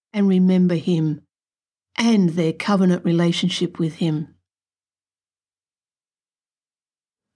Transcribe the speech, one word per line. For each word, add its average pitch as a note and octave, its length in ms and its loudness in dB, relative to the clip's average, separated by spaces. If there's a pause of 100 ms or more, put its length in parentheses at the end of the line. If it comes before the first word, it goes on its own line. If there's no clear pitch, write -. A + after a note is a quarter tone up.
(140)
and G3+ 160 0
remember F#3 460 2
him, D#3 460 -2 (760)
and A3 320 2
their D#3+ 240 -2
covenant F#3 500 0
relationship F3 760 -2
with D#3+ 160 -4
him. D#3+ 380 -4 (3000)